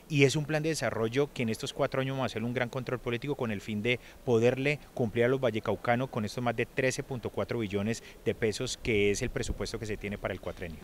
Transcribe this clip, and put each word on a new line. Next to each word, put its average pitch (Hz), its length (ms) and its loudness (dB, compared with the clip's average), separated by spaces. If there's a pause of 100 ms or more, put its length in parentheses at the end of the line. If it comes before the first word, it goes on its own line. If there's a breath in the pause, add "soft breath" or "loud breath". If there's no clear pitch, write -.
y 143 140 6
es 135 140 6
un 151 80 0
plan 151 180 0
de 156 60 0
desarrollo 120 640 0
que 131 100 -4
en 113 60 0
estos 113 240 -4
cuatro 135 280 0
años 135 140 -2
vamos 131 160 0
a - 20 -12
hacer 110 120 -4
un 120 100 -2
gran 123 140 0
control 127 320 -4
político 123 340 -2
con 120 160 -2
el 101 100 -2
fin 104 220 -4
de 120 160 2 (260 loud breath)
poderle 131 540 4 (160 loud breath)
cumplir 117 300 2
a 120 40 4
los 135 120 2
vallecaucanos 120 680 0
con 113 140 -2
estos 123 200 -4
más 120 100 0
de 117 100 0
trece 131 380 0
punto 120 260 -6
cuatro 110 300 -2
billones 101 460 -2 (200 loud breath)
de 107 100 2
pesos, 117 460 -2
que 101 300 4
es 98 100 0
el 120 100 -2
presupuesto - 500 -4
que 113 40 -6
se 104 120 -4
tiene 101 200 -6
para 101 160 -4
el 92 80 -6
cuatrenio. 85 440 -8